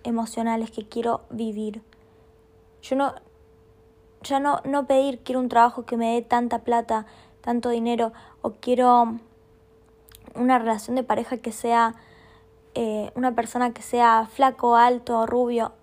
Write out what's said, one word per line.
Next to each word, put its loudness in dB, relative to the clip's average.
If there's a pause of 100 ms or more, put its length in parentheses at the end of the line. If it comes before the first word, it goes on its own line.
emocionales -4
que -14
quiero -4 (100)
vivir. -8 (1040)
Yo -4
no, 0 (1040)
ya -2
no, 0
no -2
pedir, 0
"Quiero -4
un -2
trabajo 2
que -4
me 0
dé -2
tanta -2
plata, -2 (340)
tanto -2
dinero", 0 (320)
o -4
"Quiero 2 (1160)
una 4
relación -2
de 0
pareja -4
que -10
sea, 0 (800)
eh, -4
una 0
persona -2
que -18
sea 4
flaco, 2
alto, 2
rubio", 0 (120)